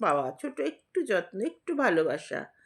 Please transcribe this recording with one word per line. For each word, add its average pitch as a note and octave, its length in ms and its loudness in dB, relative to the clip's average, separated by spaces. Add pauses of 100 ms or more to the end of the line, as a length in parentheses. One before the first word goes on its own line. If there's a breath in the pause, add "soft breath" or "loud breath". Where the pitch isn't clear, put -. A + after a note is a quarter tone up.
পাওয়া, C#3+ 420 2
ছোট - 180 -6
একটু D#4 420 -4
যত্ন, F#3+ 380 -2
একটু D#4+ 340 -6
ভালোবাসা, D#3+ 680 0 (220 soft breath)